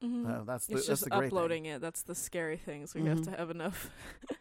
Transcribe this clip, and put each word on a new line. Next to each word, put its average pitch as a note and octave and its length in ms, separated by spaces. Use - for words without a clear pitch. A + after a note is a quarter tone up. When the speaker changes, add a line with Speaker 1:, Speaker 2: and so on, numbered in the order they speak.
Speaker 1:
Mm-hmm. A#3+ 220
Speaker 2:
Uh, A3+ 180
that's B2+ 220
the, G#3+ 100
Speaker 1:
It's G3+ 100
Speaker 2:
that's G#3 140
Speaker 1:
just G3+ 40
Speaker 2:
the - 60
great F#3+ 200
thing. F#3 80
Speaker 1:
uploading E3 280
it. D3 140
That's D#3+ 220
the F3 120
scary E3 440
thing, D3 240
is C#3 120
we D#3+ 120
have D#3+ 160
Speaker 2:
Mm-hmm. F3 100
Speaker 1:
to - 60
have E3 120
enough. E3+ 440
<laughs> - 60